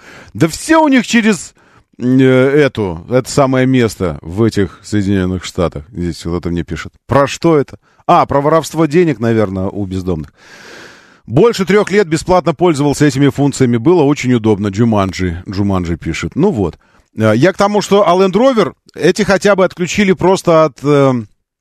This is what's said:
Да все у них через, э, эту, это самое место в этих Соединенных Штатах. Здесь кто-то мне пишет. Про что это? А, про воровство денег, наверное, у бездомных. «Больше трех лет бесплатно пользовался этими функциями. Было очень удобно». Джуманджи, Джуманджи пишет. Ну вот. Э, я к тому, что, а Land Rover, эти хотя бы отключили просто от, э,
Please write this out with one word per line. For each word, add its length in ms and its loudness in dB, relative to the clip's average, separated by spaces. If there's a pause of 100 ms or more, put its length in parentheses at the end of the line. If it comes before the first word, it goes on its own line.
(340)
Да 140 0
все 340 0
у 60 2
них 180 2
через, 480 0 (440)
э, 60 -10
эту, 1040 2
это 200 -2
самое 360 0
место 540 0
в 220 -4
этих 400 -2
Соединенных 600 -2
Штатах. 460 -6
Здесь 300 -8
кто-то 320 -6
мне 140 -4
пишет. 280 -12 (140)
Про 200 2
что 300 -2
это? 220 -4 (280)
А, 200 4
про 160 0
воровство 420 0
денег, 360 0
наверное, 480 0
у 180 -8
бездомных. 480 -6 (960)
«Больше 360 2
трех 260 0
лет 160 2
бесплатно 480 0
пользовался 500 0
этими 260 2
функциями. 480 0
Было 260 2
очень 280 0
удобно». 360 0
Джуманджи, 840 -2
Джуманджи 460 -4
пишет. 400 -8
Ну 160 0
вот. 260 -4 (400)
Э, 160 2
я 180 2
к 40 -10
тому, 240 0
что, 260 2
а 80 2
Land 200 0
Rover, 400 2 (200)
эти 280 0
хотя 340 2
бы 80 2
отключили 480 0
просто 540 2
от, 180 -6
э, 280 2 (480)